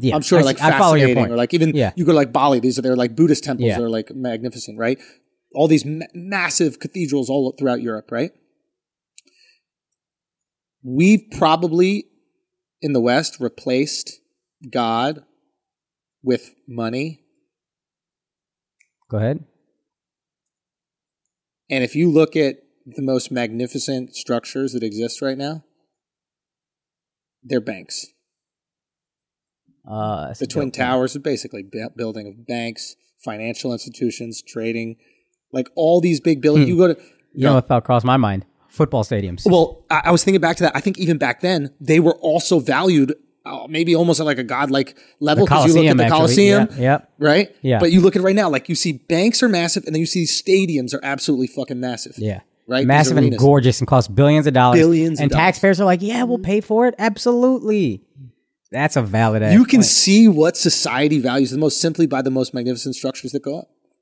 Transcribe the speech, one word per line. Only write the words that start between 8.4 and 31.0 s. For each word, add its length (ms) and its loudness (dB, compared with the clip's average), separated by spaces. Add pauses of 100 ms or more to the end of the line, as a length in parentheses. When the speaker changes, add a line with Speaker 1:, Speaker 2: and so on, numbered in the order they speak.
Speaker 2:
We've 420 2 (120)
probably, 680 0 (760)
in 120 -4
the 60 0
West, 400 -2
replaced 800 -6 (500)
God 500 -4 (1000)
with 320 -4 (140)
money. 520 -8 (1900)
Speaker 1:
Go 80 -6
ahead. 260 -4 (2250)
Speaker 2:
And 120 -2
if 140 -6
you 140 2
look 260 2
at 200 0 (280)
the 160 -16
most 320 -4
magnificent 840 -8
structures 600 -8
that 80 -8
exist 400 -8
right 160 -6
now, 260 -10 (1800)
they're 180 -4
banks. 460 -12 (1800)
Speaker 1:
Uh, 400 -8
that's 120 -14
a 60 -6
Speaker 2:
The 60 -10
Twin 160 -4
Speaker 1:
dope 80 -12
point. 100 -4
Speaker 2:
Towers 300 -2